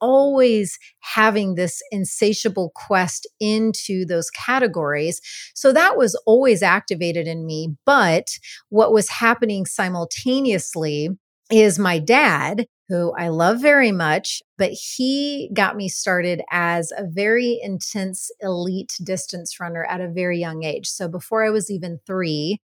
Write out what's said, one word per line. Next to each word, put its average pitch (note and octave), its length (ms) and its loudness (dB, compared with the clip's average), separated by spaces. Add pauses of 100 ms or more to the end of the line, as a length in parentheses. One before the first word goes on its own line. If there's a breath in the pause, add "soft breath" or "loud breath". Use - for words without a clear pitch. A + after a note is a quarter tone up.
always B3+ 760 4 (240 soft breath)
having G#3+ 540 2
this F3 260 -2 (120)
insatiable G3 840 -2
quest - 540 -2 (100)
into G#3+ 640 -2
those E3+ 260 -2
categories. E3+ 880 -2 (340 loud breath)
So C4+ 180 4
that F4 240 4
was A#3 300 2
always A3+ 380 6
activated E3+ 640 0
in E3 180 -8
me. D#3 300 -6 (100)
But G#3 400 4 (440 loud breath)
what G#3+ 220 4
was G#3+ 160 4
happening A3+ 580 0
simultaneously F3+ 1400 -2 (400)
is G#3+ 280 6
my F3+ 220 2
dad, G3+ 640 2 (220)
who F3 280 -2
I E3+ 120 -4
love E3+ 320 2
very C4+ 320 6
much, E3 500 -2 (160)
but F#3 140 0
he C#4 840 -4
got G3 220 0
me G3+ 120 -6
started F3+ 640 -2
as E3+ 480 -2
a G3+ 100 -8
very A3+ 540 0
intense F#3+ 680 -8 (100)
elite F#3 600 -6
distance F3+ 580 -8
runner E3+ 240 -8
at F3+ 160 -6
a F3+ 80 -6
very F3 320 -2
young D#3+ 240 -6
age. D3+ 240 -6
So - 180 -8
before F#3 400 -4
I G#3+ 40 2
was G#3+ 200 -2
even F3 340 -8
three F3 640 -4